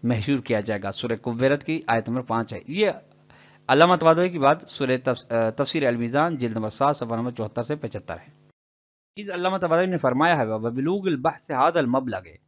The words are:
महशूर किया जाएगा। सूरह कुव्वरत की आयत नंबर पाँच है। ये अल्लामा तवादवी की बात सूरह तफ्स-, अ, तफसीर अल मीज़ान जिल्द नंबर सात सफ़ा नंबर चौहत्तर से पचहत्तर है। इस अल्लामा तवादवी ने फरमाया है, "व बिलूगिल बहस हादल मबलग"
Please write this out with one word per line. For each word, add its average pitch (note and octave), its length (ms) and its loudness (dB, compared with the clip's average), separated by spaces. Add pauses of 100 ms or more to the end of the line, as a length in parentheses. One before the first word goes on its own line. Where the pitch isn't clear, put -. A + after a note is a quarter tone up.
महशूर A#2+ 380 0
किया A2 200 -2
जाएगा। G2+ 300 -4
सूरह A#2 260 -4
कुव्वरत C3 460 0
की D#3+ 280 -6
आयत A2+ 180 0
नंबर B2 140 -4
पाँच A#2 300 -4
है। F#2 180 -12
ये G3 240 0 (760)
अल्लामा E3 280 6
तवादवी E3 340 4
की F3 80 -6
बात D3+ 300 2
सूरह C3 300 -2
तफ्स-, B2+ 280 -2
अ, A2+ 240 0
तफसीर C#3 360 -2
अल A#2+ 100 2
मीज़ान C#3+ 400 0
जिल्द A#2 200 -2
नंबर A2 140 -4
सात C#3 260 2
सफ़ा A#2 200 -4
नंबर A#2+ 140 -2
चौहत्तर A#2 320 -6
से D3 140 -4
पचहत्तर G2+ 420 -10
है। - 140 -20 (840)
इस G3+ 140 -10
अल्लामा F#3 280 -2
तवादवी F3 280 2
ने F3+ 120 0
फरमाया C#3+ 360 2
है, B2+ 140 0
"व A2 220 -4
बिलूगिल E3 460 -2
बहस C#3+ 360 -4
हादल D3 340 2
मबलग" A2 600 -4